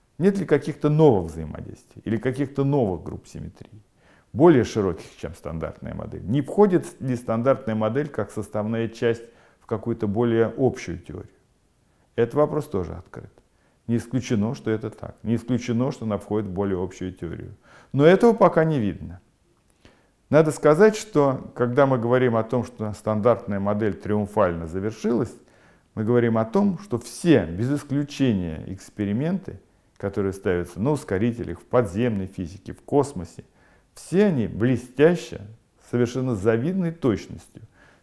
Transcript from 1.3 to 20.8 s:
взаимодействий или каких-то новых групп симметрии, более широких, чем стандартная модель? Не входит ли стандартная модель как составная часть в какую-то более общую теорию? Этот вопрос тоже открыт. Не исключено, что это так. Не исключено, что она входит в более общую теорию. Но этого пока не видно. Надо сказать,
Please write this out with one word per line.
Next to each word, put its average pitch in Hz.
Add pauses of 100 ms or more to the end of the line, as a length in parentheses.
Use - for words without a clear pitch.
взаимодействий -
или 110
каких-то 135
новых 117
групп -
симметрии, - (500)
более 135
широких, 95
чем 82
стандартная 80
модель? 78
Не 120
входит 180
ли 127
стандартная 117
модель 117
как 107
составная 107
часть 117 (340)
в -
какую-то 113
более 113
общую 87
теорию? - (840)
Этот 117
вопрос 147
тоже 87
открыт. - (560)
Не 117
исключено, 113
что -
это 110
так. -
Не 110
исключено, 120
что 120
она 107
входит 104
в 92
более 95
общую 92
теорию. 85 (360)
Но 135
этого 190
пока 175
не 160
видно. 90 (1080)
Надо 151
сказать, 185